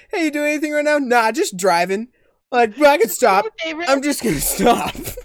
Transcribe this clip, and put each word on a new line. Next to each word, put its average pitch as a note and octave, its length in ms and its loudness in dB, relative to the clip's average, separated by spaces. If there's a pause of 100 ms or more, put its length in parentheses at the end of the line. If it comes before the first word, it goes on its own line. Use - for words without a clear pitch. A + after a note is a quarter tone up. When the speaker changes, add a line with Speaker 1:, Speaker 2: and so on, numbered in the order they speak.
(100)
Speaker 1:
"Hey, F4 140 -2
you D4+ 60 0
doing D4 220 -2
anything D4+ 200 -4
right D4 120 0
now?" D4 140 2
"Nah, A#3 340 2
just D4 240 -4
driving. F#3 520 0 (440)
Like, A#3 240 2
bro, C#4+ 120 6
I D4 100 6
can A4 100 2
Speaker 2:
This - 40 -6
is - 60 -8 (240)
my A4 60 -4
Speaker 1:
stop. - 100 -14
Speaker 2:
favorite D#4+ 300 -6
Speaker 1:
I'm C4+ 140 2
just C#4+ 200 -4
gonna D#3+ 180 -2
<laughs> - 0 -
stop." - 540 0 (300)